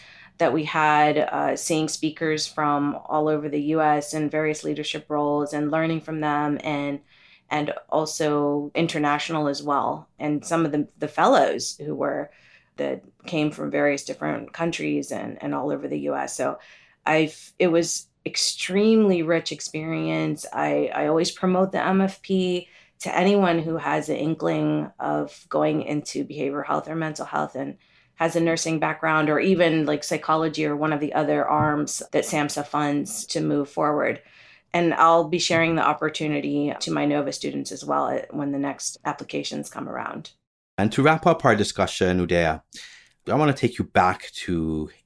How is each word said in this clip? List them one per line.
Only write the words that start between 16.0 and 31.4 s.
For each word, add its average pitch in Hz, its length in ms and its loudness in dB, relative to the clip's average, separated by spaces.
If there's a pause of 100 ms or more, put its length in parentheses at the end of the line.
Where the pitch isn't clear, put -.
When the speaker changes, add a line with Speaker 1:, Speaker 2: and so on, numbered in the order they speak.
Speaker 1:
U 143 140 -4
S. 135 220 -6
So 135 220 -2 (460)
I've, 156 540 0
it 180 100 4
was 165 380 0 (180)
extremely 202 960 4
rich 160 280 0
experience. 156 1040 -4
I, 147 420 0
I 147 140 0
always 160 240 2
promote 185 400 2
the - 120 0
M 190 160 4
F 190 220 0
P 185 460 0 (320)
to - 160 -6
anyone 185 420 4
who 160 200 -2
has 151 300 -2
an 143 80 -2
inkling 151 840 -2
of 147 480 -4
going 151 340 0
into 147 420 -4
behavioral 143 420 -6
health 151 220 -2
or 160 60 -8
mental 151 320 -6
health 151 300 -4
and 139 220 -8 (360)
has 165 220 0
a 165 40 2
nursing 165 380 0
background 156 500 0
or 151 120 2
even, 165 460 4
like, 147 180 0
psychology 156 600 0
or 147 100 0
one 156 160 0
of 143 80 0
the 147 140 -2
other 147 300 2